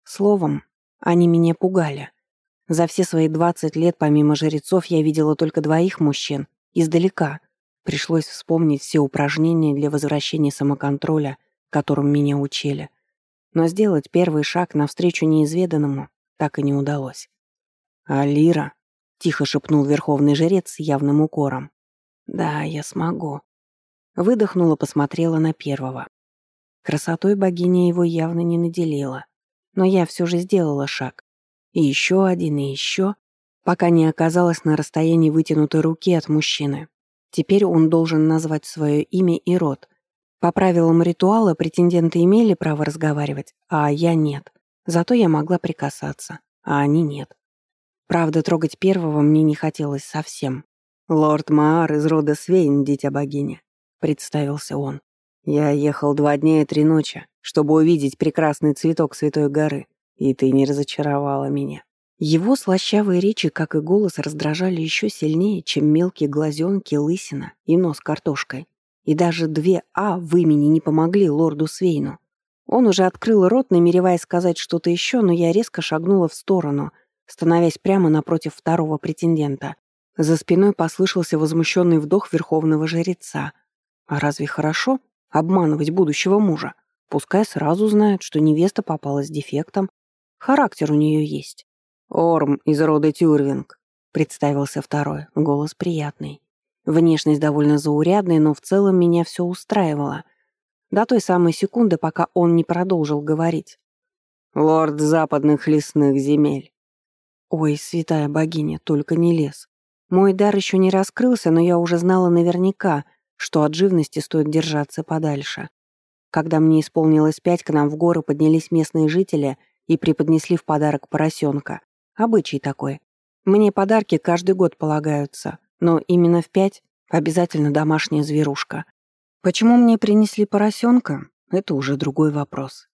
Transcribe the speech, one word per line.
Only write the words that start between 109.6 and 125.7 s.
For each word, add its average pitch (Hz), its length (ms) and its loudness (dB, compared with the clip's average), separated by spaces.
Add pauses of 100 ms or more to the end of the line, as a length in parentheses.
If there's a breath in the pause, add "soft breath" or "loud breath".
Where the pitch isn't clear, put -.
Мой 190 240 4
дар 202 200 2
еще 196 220 -2
не 185 140 4
раскрылся, 196 600 0
но 165 100 4
я 175 180 4
уже 170 200 0
знала 185 300 2
наверняка, 175 760 0 (320)
что - 260 -2
от 151 120 0
живности 175 440 0
стоит 151 320 -2
держаться 151 520 -4
подальше. 156 680 -6 (600)
Когда 160 300 0
мне 160 200 4
исполнилось 156 600 2
пять, 175 220 0
к - 80 -6
нам 147 180 2
в 151 80 -4
горы 170 260 0
поднялись 156 480 2
местные 160 380 0
жители 151 480 -2 (300)
и 165 100 2
преподнесли 160 600 0
в - 80 -8
подарок 151 440 -2
поросенка. 151 720 -4 (340)
Обычай 214 440 0
такой. 139 420 -8 (440)
Мне 202 280 4
подарки 202 460 2
каждый 180 360 0
год 185 220 0
полагаются, 151 800 -4 (220)